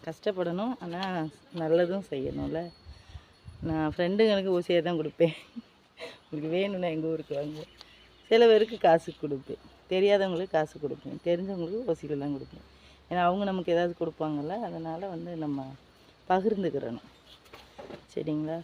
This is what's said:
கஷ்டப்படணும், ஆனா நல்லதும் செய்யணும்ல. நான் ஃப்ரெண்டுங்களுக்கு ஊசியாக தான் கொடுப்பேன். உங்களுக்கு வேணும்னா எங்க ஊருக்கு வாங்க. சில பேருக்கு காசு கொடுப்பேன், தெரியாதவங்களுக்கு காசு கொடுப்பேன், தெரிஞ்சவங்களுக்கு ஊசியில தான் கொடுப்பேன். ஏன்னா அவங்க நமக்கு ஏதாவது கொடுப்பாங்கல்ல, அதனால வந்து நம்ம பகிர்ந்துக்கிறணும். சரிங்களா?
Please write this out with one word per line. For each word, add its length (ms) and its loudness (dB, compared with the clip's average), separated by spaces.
கஷ்டப்படணும், 680 -4
ஆனா 160 -8
நல்லதும் 500 2
செய்யணும்ல. 500 -4
நான் 260 0
ஃப்ரெண்டுங்களுக்கு 640 4
ஊசியாக 300 2
தான் 140 0
கொடுப்பேன். 340 2
உங்களுக்கு 380 -8
வேணும்னா 380 0
எங்க 180 -2
ஊருக்கு 260 -6
வாங்க. 260 -6
சில 200 8
பேருக்கு 340 6
காசு 380 6
கொடுப்பேன், 400 -6
தெரியாதவங்களுக்கு 680 4
காசு 160 0
கொடுப்பேன், 320 -6
தெரிஞ்சவங்களுக்கு 540 -2
ஊசியில 320 -4
தான் 120 -2
கொடுப்பேன். 280 -14
ஏன்னா 200 2
அவங்க 220 0
நமக்கு 260 0
ஏதாவது 260 2
கொடுப்பாங்கல்ல, 560 -4
அதனால 320 -8
வந்து 200 -10
நம்ம 220 -6
பகிர்ந்துக்கிறணும். 800 0
சரிங்களா? 500 -4